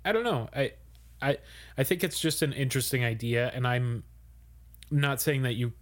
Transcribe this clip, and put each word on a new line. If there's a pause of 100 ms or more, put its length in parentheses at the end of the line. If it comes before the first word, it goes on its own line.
I
don't
know.
I, (480)
I, (400)
I
think
it's
just
an
interesting
idea,
and
I'm (880)
not
saying
that
you